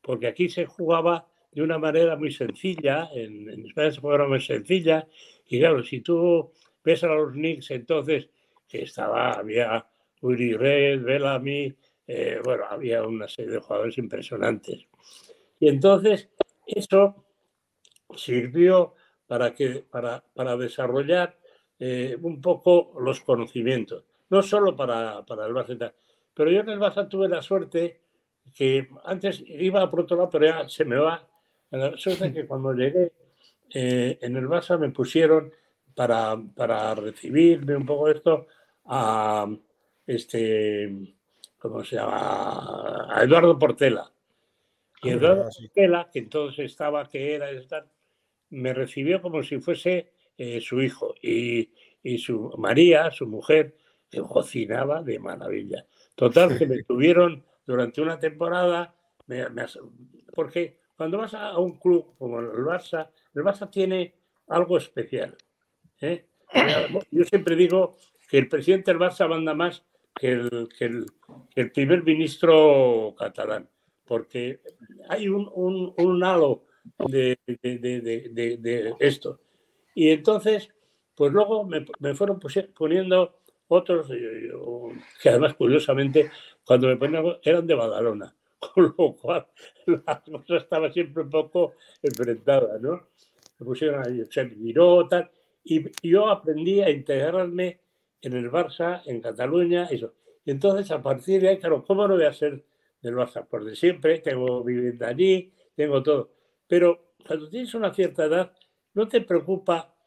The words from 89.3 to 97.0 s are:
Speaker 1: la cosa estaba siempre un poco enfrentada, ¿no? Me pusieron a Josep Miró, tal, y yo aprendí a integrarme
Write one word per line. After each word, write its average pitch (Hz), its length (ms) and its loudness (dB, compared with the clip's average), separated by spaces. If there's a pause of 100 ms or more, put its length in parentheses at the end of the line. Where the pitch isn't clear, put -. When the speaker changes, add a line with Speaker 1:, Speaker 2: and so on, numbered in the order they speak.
Speaker 1:
la - 360 -2
cosa 156 340 -6
estaba 160 360 -2
siempre 160 300 -4
un 139 80 -8
poco 160 440 0 (280)
enfrentada, 120 760 0
¿no? 151 300 -8 (500)
Me 120 80 -14
pusieron 143 340 -4
a 127 40 -6
Josep 123 520 -6
Miró, 170 520 6
tal, - 220 -2 (320)
y 156 220 0 (180)
yo 196 260 4
aprendí 180 540 0
a 180 80 2
integrarme 175 880 -2 (400)